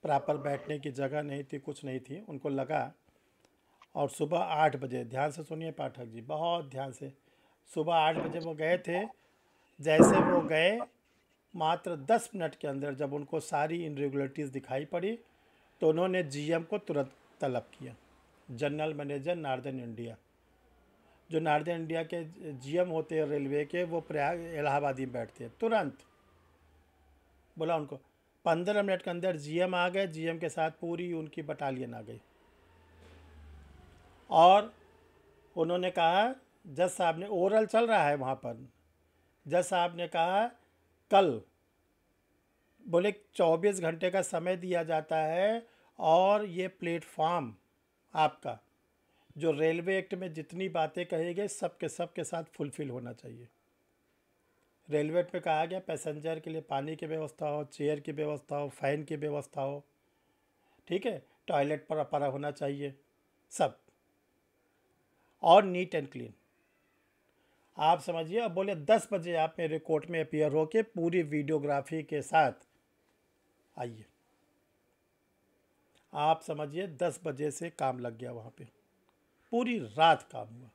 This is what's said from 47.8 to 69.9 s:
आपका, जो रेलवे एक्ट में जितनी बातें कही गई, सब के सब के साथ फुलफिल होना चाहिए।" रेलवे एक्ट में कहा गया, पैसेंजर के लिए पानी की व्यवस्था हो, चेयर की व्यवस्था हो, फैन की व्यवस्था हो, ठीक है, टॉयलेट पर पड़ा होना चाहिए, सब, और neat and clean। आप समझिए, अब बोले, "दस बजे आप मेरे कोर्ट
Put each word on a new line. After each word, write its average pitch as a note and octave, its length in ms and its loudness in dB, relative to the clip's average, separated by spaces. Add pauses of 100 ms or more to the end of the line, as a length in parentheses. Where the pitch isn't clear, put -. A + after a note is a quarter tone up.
आपका, D3+ 440 0 (800)
जो D#3+ 140 2
रेलवे E3 460 2
एक्ट F#3+ 160 -6
में F#3 180 -8
जितनी F3+ 360 -6
बातें E3 380 -2
कही E3+ 280 -2
गई, G3 140 -2
सब - 280 -6
के D#3+ 120 -6
सब D3+ 240 -6
के E3+ 120 -6
साथ E3 200 -6
फुलफिल D3 460 -8
होना A#2+ 220 -10
चाहिए।" A#2+ 360 -18 (1400)
रेलवे D3+ 300 2
एक्ट F3 140 -4
में F3 80 -4
कहा D#3+ 220 2
गया, F3 140 -6
पैसेंजर D#3+ 640 -6
के D#3+ 100 -12
लिए D#3+ 100 -6
पानी D3 360 -4
की D#3 100 -10
व्यवस्था D#3 420 -6
हो, D3 160 -4
चेयर D3 360 -2
की D3 120 -10
व्यवस्था C#3+ 440 -6
हो, C#3+ 120 -4
फैन C#3+ 360 -2
की D#3 120 -8
व्यवस्था D3 460 -6
हो, C#3+ 220 -6 (1040)
ठीक F#3+ 180 -2
है, F#3+ 160 -4 (240)
टॉयलेट D3 400 0
पर D#3 180 -2
पड़ा C#3+ 220 -2
होना C#3+ 240 -4
चाहिए, C#3+ 440 -6 (560)
सब, - 280 0 (1600)
और F3+ 220 10
neat F3+ 300 -4
and D3 120 -2
clean। A#2+ 260 -12 (1500)
आप E3 220 4
समझिए, E3 400 -4
अब A3+ 100 -2
बोले, F#3+ 240 -2
"दस G3+ 380 4
बजे F3 220 -4
आप D#3+ 240 0
मेरे D#3+ 200 -2
कोर्ट D#3 320 -2